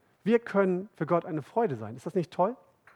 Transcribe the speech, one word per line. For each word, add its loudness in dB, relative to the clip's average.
Wir 4
können 0
für -4
Gott 2
eine -6
Freude -2
sein. -10
Ist -12
das -10
nicht -2
toll? 0